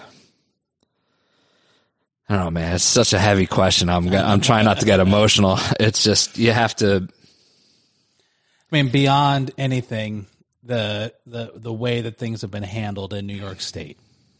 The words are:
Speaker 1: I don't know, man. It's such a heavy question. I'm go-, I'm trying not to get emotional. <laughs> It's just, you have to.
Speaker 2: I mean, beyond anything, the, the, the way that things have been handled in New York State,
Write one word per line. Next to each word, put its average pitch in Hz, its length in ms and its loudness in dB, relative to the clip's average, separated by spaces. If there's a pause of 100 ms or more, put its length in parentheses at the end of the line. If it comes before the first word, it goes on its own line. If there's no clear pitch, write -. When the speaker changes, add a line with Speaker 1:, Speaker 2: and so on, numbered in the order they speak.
(2250)
Speaker 1:
I 104 60 0
don't 92 100 0
know, 82 60 -4
man. 85 240 -2
It's 90 80 0
such - 300 2
a 98 60 2
heavy 98 260 4
question. 95 440 2
I'm 87 200 0
go-, 95 80 2
I'm 98 240 2
trying 110 240 2
not 101 140 2
to 104 60 -2
get 113 140 4
emotional. 98 580 4 (100)
<laughs> - 120 -2
It's 110 240 0
just, - 340 0
you 117 140 4
have 113 260 0
to. 98 300 2 (1600)
Speaker 2:
I 156 60 -4
mean, 139 140 2
beyond 139 680 2
anything, 110 680 -6 (360)
the, 110 500 -4 (120)
the, 117 300 -12
the 113 160 -10
way 120 300 -4
that 113 160 -10
things 113 240 -8
have 98 100 -10
been 101 120 -8
handled 98 500 -8
in 101 120 -8
New 101 100 -10
York 98 260 -12
State, - 360 -12 (420)